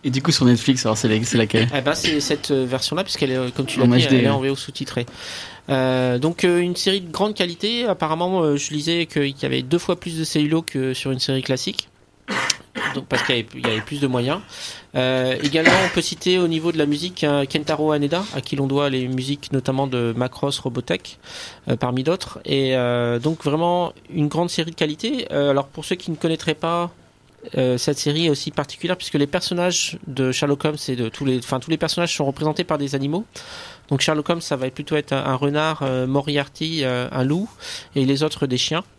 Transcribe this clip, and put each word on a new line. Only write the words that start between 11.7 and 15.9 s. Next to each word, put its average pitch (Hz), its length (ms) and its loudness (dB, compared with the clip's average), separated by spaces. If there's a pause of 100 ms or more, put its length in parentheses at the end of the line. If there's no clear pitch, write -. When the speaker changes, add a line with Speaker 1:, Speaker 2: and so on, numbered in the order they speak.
Speaker 2:
Donc, 135 140 -6
parce 127 160 0
qu'il 131 120 2
y 117 40 2
avait, 110 160 -6
il 123 120 -4
y - 20 2
avait 110 120 -2
plus 147 180 -8
de 139 80 2
moyens. 127 320 0 (560)
Euh, 127 480 2
également, 160 280 4 (140)
on 175 80 0